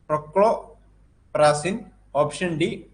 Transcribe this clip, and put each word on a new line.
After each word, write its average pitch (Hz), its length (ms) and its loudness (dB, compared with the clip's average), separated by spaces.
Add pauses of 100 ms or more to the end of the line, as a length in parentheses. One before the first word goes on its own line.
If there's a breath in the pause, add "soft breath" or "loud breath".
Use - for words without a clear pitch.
(100)
prochlorperazine. 151 1800 -2 (280)
Option 151 440 -2
D, 190 360 -4